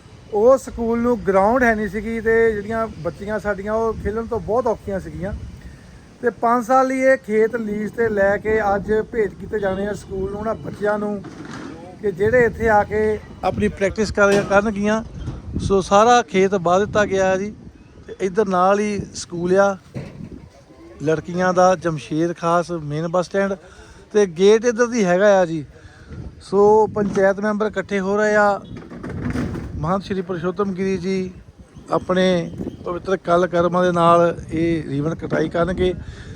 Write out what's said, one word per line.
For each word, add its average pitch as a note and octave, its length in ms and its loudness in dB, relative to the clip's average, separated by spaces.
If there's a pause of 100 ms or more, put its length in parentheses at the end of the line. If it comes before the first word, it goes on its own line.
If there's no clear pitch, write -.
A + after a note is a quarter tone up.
(320)
ਉਹ A#3+ 260 6
ਸਕੂਲ A#3 400 -4
ਨੂੰ A#3 280 0
ਗਰਾਊਂਡ G3 360 4
ਹੈ A#3 120 4
ਨਹੀਂ G#3+ 140 -4
ਸੀਗੀ A3 320 -6
ਤੇ A3+ 320 4
ਜਿਹੜੀਆਂ A3 360 -4 (100)
ਬੱਚੀਆਂ G3+ 400 -6
ਸਾਡੀਆਂ G3+ 340 -4
ਉਹ A3+ 220 -2
ਖੇਲਣ A3+ 320 -6
ਤੋਂ A3 140 -4
ਬਹੁਤ G#3+ 260 -2
ਔਖੀਆਂ G3 340 -4
ਸੀਗੀਆਂ। D#3+ 320 -10 (880)
ਤੇ A#3+ 80 0
ਪੰਜ A#3 360 0
ਸਾਲ C4 200 4
ਲਈ C4 120 -2
ਇਹ C4 180 4
ਖੇਤ A3 400 0
ਲੀਜ਼ G#3+ 360 -4
ਤੇ A#3 160 -2
ਲੈ G3 280 2
ਕੇ G#3+ 240 0 (140)
ਅੱਜ G3+ 180 -2 (200)
ਭੇਟ A3 220 -2
ਕੀਤੇ G#3 240 -8
ਜਾਣੇ G3 280 -2
ਆ G#3 60 -4
ਸਕੂਲ F#3+ 380 -6
ਨੂੰ G3+ 100 -10
ਉਹਨਾਂ G#3+ 140 -4
ਬੱਚਿਆਂ G3+ 440 -4
ਨੂੰ G#3 240 -6 (800)
ਕਿ G3+ 100 -2
ਜਿਹੜੇ A3 320 4
ਇੱਥੇ A3+ 240 0
ਆ G#3 160 6
ਕੇ G#3+ 340 -2 (260)
ਆਪਣੀ F#3+ 240 0
ਪ੍ਰੈਕਟਿਸ G3 420 -2
ਕਰ-, G3+ 380 4
ਕਰਨਗੀਆਂ। G#3 560 2 (540)
ਸੋ G3 220 2
ਸਾਰਾ A3+ 420 6
ਖੇਤ F#3+ 320 0
ਵਾਹ F3+ 260 2
ਦਿੱਤਾ G#3 240 2
ਗਿਆ F#3+ 220 0
ਹੈ F#3+ 100 2
ਜੀ। G#3 180 -6 (520)
ਤੇ D3 140 -14
ਇੱਧਰ F#3+ 280 0
ਨਾਲ F#3+ 320 4
ਹੀ G3+ 340 -4
ਸਕੂਲ F3 420 -2
ਆ G3 200 4 (1300)
ਲੜਕੀਆਂ F3 520 0
ਦਾ F3+ 220 6
ਜਮਸ਼ੇਰ D#3+ 580 -2
ਖਾਸ E3+ 360 0
ਮੇਨ D#3 380 -6
ਬੱਸ E3+ 180 0
ਸਟੈਂਡ G3 280 0 (580)
ਤੇ G#3 140 4
ਗੇਟ G3 380 4
ਇੱਧਰ A#3+ 220 2
ਦੀ A#3 180 0
ਹੈਗਾ F#3+ 360 4
ਆ F#3 60 4
ਜੀ। D#3+ 200 -6 (720)
ਸੋ G#3 460 4
ਪੰਚਾਇਤ G3 540 0
ਮੈਂਬਰ G#3 260 0
ਇਕੱਠੇ G3 340 -4
ਹੋ G3 160 -2
ਰਹੇ G#3+ 180 2
ਆ। G#3 260 4 (1160)
ਮਹੰਤ F3+ 260 -2
ਸ਼੍ਰੀ F#3+ 200 -4
ਪੁਰਸ਼ੋਤਮ F#3 500 -4
ਗਿਰੀ F#3+ 240 -2
ਜੀ F#3 340 -4 (600)
ਆਪਣੇ F3 680 0 (280)
ਪਵਿੱਤਰ F3+ 320 -4
ਕਲ F3 300 2
ਕਰਮਾਂ F3 380 2
ਦੇ F3+ 80 2
ਨਾਲ E3+ 460 4 (140)
ਇਹ E3 360 -2
ਰੀਵਨ C#3+ 260 -2
ਕਟਾਈ D#3 340 -2
ਕਰਨਗੇ F3+ 460 0 (420)